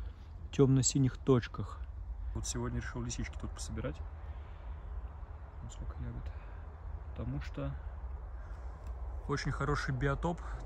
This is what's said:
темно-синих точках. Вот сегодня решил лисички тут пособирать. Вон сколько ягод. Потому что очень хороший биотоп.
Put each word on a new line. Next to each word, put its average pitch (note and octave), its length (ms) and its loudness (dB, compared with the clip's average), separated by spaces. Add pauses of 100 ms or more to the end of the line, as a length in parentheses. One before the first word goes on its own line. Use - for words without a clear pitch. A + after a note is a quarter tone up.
(520)
темно-синих C3+ 640 8
точках. - 640 4 (540)
Вот A2 120 -2
сегодня A#2+ 340 0
решил A#2 220 -4
лисички A#2+ 380 -2
тут - 100 -4
пособирать. - 460 -4 (1600)
Вон - 100 -8
сколько - 300 -6
ягод. A#2+ 220 -4 (880)
Потому C3 320 -2
что C#3 300 -2 (1600)
очень C#3+ 220 2
хороший C#3 440 2
биотоп. C#3 460 2 (260)